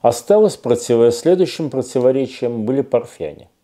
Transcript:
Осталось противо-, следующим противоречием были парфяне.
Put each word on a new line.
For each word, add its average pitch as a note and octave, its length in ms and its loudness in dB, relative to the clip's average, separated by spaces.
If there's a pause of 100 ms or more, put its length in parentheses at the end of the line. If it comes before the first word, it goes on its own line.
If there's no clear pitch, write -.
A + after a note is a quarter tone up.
Осталось G3+ 560 2
противо-, A#2+ 540 2
следующим E3 580 0
противоречием B2+ 960 -2
были C3 160 -2
парфяне. F2 680 -6 (140)